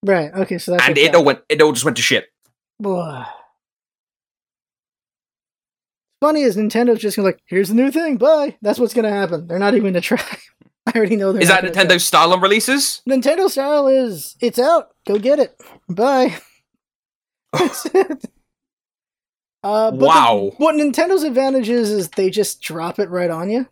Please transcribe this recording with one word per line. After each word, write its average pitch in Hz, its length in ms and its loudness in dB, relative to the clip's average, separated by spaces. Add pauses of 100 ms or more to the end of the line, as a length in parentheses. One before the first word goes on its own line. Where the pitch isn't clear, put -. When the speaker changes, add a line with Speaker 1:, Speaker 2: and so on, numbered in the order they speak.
Speaker 1:
Right, 175 280 -2
okay, 190 260 -6
so - 120 -10
that's 175 140 2
Speaker 2:
And 147 80 2
Speaker 1:
what 147 60 0
Speaker 2:
it 139 40 4
all 160 40 6 (160)
Speaker 1:
happened. 139 40 4
Speaker 2:
went, 135 220 2
it 151 120 0
all 151 120 6
just 117 120 -6
went 143 120 -2
to - 80 -4
shit. - 220 0 (520)
Speaker 1:
Boy. 170 460 -6 (3000)
Funny 302 220 2
is, 214 140 0
Nintendo's 220 440 0
just 208 160 -4
gonna, 196 120 0
like, - 180 -4
"Here's 185 220 -2
the 208 60 -4
new 262 160 4
thing, 311 260 -2
bye." 294 460 2
That's 208 160 -2
what's 240 160 0
gonna 220 160 0
happen. 175 360 -4
They're 170 120 -4
not 202 160 2
even 202 180 0
gonna 175 80 0
try. 220 180 -2 (380)
<laughs> - 300 -16
I 226 100 -4
already 214 200 2
know 196 160 0
they're 185 100 -2
Speaker 2:
Is 170 60 2
Speaker 1:
not 190 140 4
Speaker 2:
that 180 120 -6
Speaker 1:
gonna 190 120 2
Speaker 2:
Nintendo - 40 -2
Speaker 1:
try. 180 80 6
Speaker 2:
style 170 340 2
on 185 80 2
releases? 220 680 0
Speaker 1:
Nintendo 285 420 0
style 285 360 0
is, 254 540 -2
"It's 233 180 -2
out, 302 320 0 (160)
go 202 120 -2
get 262 200 2
it, - 220 -2 (280)
bye." 254 480 0 (600)
<laughs> - 560 -20
That's - 340 -2
it. 359 380 -2 (1400)
Uh, 214 280 0
but 131 80 -8
the, 135 80 4
Speaker 2:
Wow. 117 520 4
Speaker 1:
what 302 180 2
Nintendo's 302 480 0
advantage 262 440 -2
is, 233 220 0
is 196 200 -4
they 190 200 -2
just 202 320 -4
drop 165 360 -8
it 196 120 -4
right 180 200 -4
on 165 200 -6
you. 247 220 -4